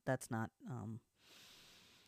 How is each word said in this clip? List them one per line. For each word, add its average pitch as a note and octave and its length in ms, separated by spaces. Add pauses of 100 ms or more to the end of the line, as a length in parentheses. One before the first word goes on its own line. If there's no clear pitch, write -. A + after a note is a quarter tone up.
that's - 260
not, A2+ 200 (180)
um, A2+ 300 (1080)